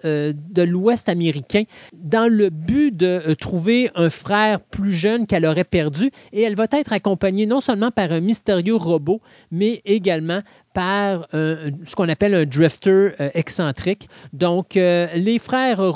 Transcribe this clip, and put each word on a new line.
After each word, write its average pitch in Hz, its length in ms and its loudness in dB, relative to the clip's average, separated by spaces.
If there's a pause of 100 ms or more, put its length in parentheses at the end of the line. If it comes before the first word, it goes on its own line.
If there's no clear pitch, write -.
euh, 151 280 0
de 170 280 -2
l'Ouest 185 480 0
américain 170 540 -2 (300)
dans 220 380 2
le 208 180 4
but 208 460 0
de, 180 320 0
euh, 156 80 2
trouver 220 600 0
un 170 140 2
frère 208 520 0
plus 202 320 -4
jeune 208 340 0
qu'elle 165 180 2
aurait 156 200 2
perdu. 165 460 0 (200)
Et 208 120 0
elle 214 120 0
va 220 160 0
être 285 220 0
accompagnée 196 520 0
non 247 140 0
seulement 233 320 -2
par 170 220 -2
un 165 80 0
mystérieux 202 540 0
robot, 165 440 0 (320)
mais 208 320 -2
également 180 560 0 (340)
par, 190 600 -2
euh, 156 380 -2 (140)
ce - 100 -16
qu'on 170 140 0
appelle 202 240 0
un 165 120 2
drifter, 151 440 2 (300)
euh, 143 140 -2
excentrique. 170 760 -4 (240)
Donc, 175 420 -2
euh, 175 400 2
les 220 240 0
frères 254 420 -2 (140)